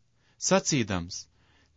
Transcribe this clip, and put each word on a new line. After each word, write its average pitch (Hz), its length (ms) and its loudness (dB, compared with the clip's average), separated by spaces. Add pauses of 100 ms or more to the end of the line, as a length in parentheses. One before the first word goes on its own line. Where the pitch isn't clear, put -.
(420)
sacīdams: 107 760 0 (600)